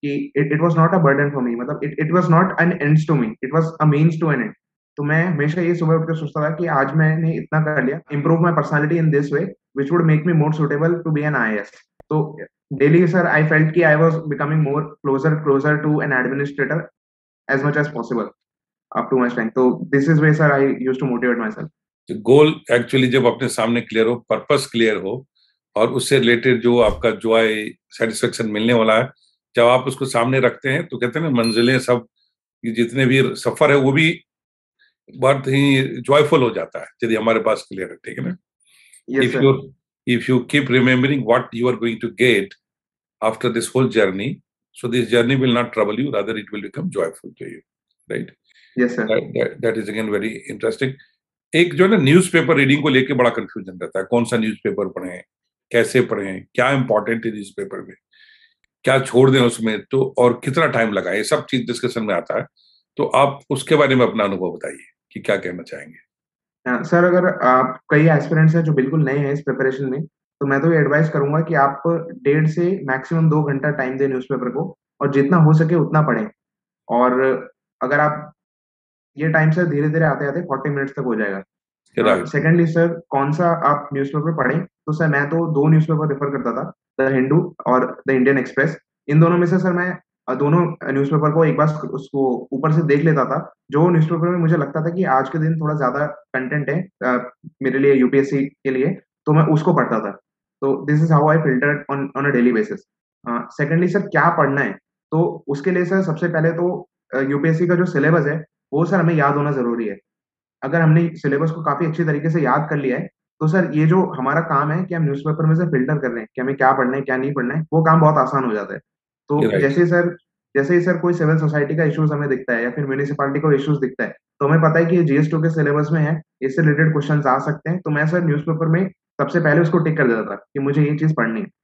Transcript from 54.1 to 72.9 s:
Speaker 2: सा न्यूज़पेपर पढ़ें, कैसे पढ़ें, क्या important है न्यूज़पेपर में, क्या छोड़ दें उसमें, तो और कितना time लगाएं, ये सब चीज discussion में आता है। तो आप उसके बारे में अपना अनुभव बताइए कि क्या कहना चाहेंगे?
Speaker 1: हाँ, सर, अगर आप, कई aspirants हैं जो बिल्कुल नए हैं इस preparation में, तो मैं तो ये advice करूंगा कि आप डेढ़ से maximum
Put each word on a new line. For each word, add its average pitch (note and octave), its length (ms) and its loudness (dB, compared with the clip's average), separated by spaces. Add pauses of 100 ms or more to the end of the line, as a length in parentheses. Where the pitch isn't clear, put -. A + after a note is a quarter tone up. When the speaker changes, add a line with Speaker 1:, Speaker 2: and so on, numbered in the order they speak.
Speaker 2:
सा A#2 140 -4
न्यूज़पेपर G#2 500 -4
पढ़ें, F2+ 360 -12 (480)
कैसे A#2 300 2
पढ़ें, G2 520 -6
क्या B2 180 0
important A2+ 540 -2
है A2+ 60 -4
न्यूज़पेपर G2 500 -12
में, F#2 140 -20 (880)
क्या C3 160 2
छोड़ C3 320 4
दें C3+ 100 4
उसमें, A2+ 500 0
तो C3 260 -2
और B2 260 2
कितना D3+ 240 0
time A#2 240 0
लगाएं, F#2 240 -2
ये G#2+ 80 -2
सब D3+ 220 -2
चीज C3 160 -4
discussion A2+ 420 -6
में G#2 120 -2
आता E2+ 240 -4
है। E3 60 -8 (520)
तो C#3+ 60 0
आप C#3 360 0 (100)
उसके C#3+ 260 -2
बारे C#3 200 4
में B2 120 4
अपना G#2+ 160 -2
अनुभव F#2 280 -4
बताइए - 360 -14 (240)
कि G2+ 80 -14
क्या G2+ 160 -2
कहना F2+ 280 -8
चाहेंगे? - 340 -18 (720)
Speaker 1:
हाँ, B2 140 -2
सर, F3 200 2
अगर F3+ 240 4
आप, C3 520 2 (100)
कई D#3 180 6
aspirants D#3 480 4
हैं E3 80 2
जो D#3 100 0
बिल्कुल C3+ 320 0
नए C3+ 120 0
हैं C#3 160 -2
इस C#3+ 80 -4
preparation C3 440 -2
में, C3+ 200 -4
तो - 400 -12
मैं C#3 160 0
तो E3 120 4
ये D#3+ 60 4
advice D3 300 2
करूंगा D3 320 0
कि E3 120 -4
आप C#3 300 2 (400)
डेढ़ D3+ 240 2
से F3 360 -2
maximum C#3+ 460 0